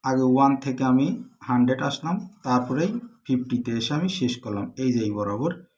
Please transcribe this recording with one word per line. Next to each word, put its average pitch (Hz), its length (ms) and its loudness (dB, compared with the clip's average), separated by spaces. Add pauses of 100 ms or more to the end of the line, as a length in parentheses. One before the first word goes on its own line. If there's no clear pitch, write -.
আগে 131 180 2
ওয়ান 135 340 6
থেকে 135 280 -4
আমি 131 220 4 (340)
হান্ড্রেড 123 420 2
আসলাম, 165 340 -4 (260)
তারপরেই 127 480 0 (320)
ফিফটিতে 123 500 -2
এসে 117 220 -4
আমি 175 140 0
শেষ 123 300 -2
করলাম। 101 280 -6 (100)
এই 131 160 0
যে 117 80 2
এই 107 100 0
বরাবর 104 400 -2 (280)